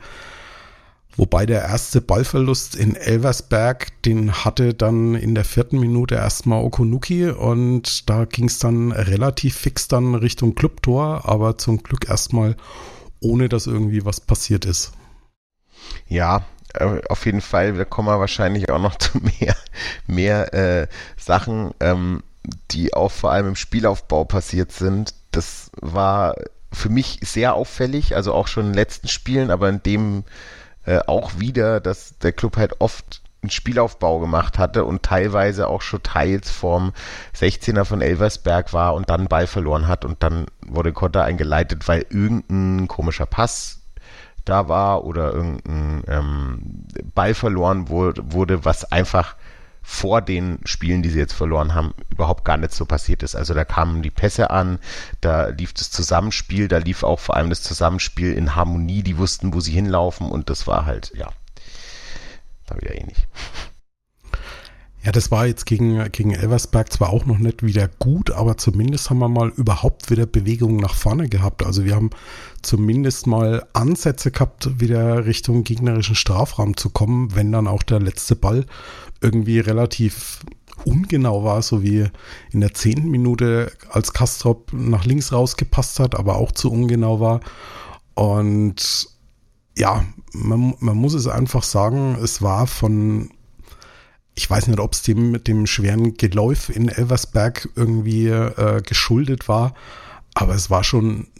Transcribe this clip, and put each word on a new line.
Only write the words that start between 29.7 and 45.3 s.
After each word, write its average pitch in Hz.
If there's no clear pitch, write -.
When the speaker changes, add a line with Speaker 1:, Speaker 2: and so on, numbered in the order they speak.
Speaker 2:
dem, 104
äh, 90
auch -
wieder, 113
dass -
der 87
Club -
halt 107
oft -
einen 104
Spielaufbau 113
gemacht 82
hatte 92
und 92
teilweise 101
auch 92
schon -
teils 95
vorm 90
Sechzehner 98
von 98
Elversberg 87
war 85
und 90
dann 87
einen 92
Ball 82
verloren 78
hat 87
und -
dann 82
wurde 85
Konter 90
eingeleitet, 80
weil 82
irgendein 95
komischer 80
Pass -
da 95
war 98
oder 80